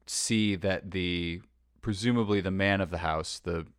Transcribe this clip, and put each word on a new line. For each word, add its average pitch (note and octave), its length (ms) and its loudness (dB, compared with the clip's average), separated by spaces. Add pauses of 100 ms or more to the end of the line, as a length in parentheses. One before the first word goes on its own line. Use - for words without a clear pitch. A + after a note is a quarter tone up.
see G#2+ 500 2
that F#2+ 340 -2
the, F2 520 -2 (380)
presumably G#2+ 600 2
the F#2 100 0
man G2 300 2
of E2+ 100 -2
the E2+ 80 -4
house, D#2+ 400 -2
the, E2 280 -4 (120)